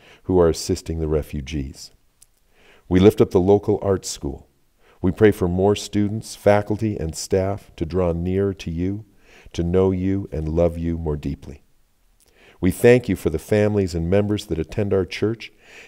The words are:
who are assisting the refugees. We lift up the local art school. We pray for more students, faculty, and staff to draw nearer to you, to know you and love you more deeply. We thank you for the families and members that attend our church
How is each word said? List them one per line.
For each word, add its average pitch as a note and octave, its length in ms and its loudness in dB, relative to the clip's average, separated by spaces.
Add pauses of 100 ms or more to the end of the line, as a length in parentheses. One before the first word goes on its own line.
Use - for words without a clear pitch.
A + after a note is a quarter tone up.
(220)
who F#2 180 2
are E2+ 80 6
assisting E2 500 -4
the D#2+ 100 -4
refugees. D2 800 -6 (960)
We F2+ 120 4
lift G#3 200 8
up A2+ 120 2
the G2+ 60 4
local G2+ 440 4
art F#2+ 240 -2
school. - 420 -10 (540)
We F#2 100 0
pray G#2+ 180 6
for F#2+ 160 -2
more F#2 300 0
students, G#2 580 -4
faculty, G#2 640 0
and D#2+ 180 -6
staff G2 600 -4
to - 80 -6
draw F2 280 -2
nearer F#2 420 -2
to - 160 -10
you, F#2 340 -4 (480)
to F2 100 -4
know F#2 300 2
you F#2+ 400 -2
and D#2 160 -6
love E2 300 0
you E2 180 -4
more D#2 220 -4
deeply. - 440 -10 (1000)
We F#2 80 2
thank B2 380 4
you F#2+ 60 0
for - 140 -4
the - 100 2
families G#2 560 0
and E2 160 -4
members G#2 360 0
that D#2+ 120 -4
attend G2 360 -4
our F#2+ 100 2
church - 480 -6 (360)